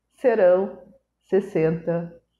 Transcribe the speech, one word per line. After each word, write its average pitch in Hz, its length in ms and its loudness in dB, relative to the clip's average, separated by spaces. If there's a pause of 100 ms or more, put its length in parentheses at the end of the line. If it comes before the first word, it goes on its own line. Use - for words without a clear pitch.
(140)
serão 196 640 0 (440)
sessenta 170 880 -2 (280)